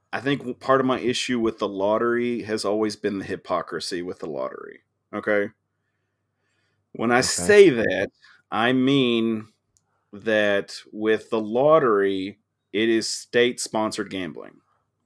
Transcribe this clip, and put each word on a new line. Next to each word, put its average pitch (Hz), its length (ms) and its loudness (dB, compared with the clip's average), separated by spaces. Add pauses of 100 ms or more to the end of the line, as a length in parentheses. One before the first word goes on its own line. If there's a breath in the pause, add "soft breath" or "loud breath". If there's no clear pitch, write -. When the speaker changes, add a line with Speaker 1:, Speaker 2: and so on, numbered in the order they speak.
(140)
Speaker 1:
I 104 60 -4
think 135 220 -2
w-, 123 140 -10
part 135 240 2
of 131 60 2
my 127 140 0
issue 123 400 -2
with 110 200 -2
the 107 80 -2
lottery 113 760 -2
has 107 200 -6
always 107 320 -2
been 101 240 -6
the 87 60 -10
hypocrisy 87 760 -6
with 90 180 -10
the 87 80 -12
lottery. 65 540 -10 (320)
Okay? 104 360 0 (1400)
When 117 180 -2
I 120 80 4
Speaker 2:
Okay. - 80 0
Speaker 1:
say 202 420 6
that, 104 420 -2 (400 soft breath)
I 117 220 0
mean 120 760 2 (640)
that 104 640 0 (160)
with 107 380 0
the 113 100 0
lottery, 107 1000 2 (340)
it 110 160 0
is 113 180 2
state-sponsored 110 1040 -2
gambling. 71 500 -10 (460)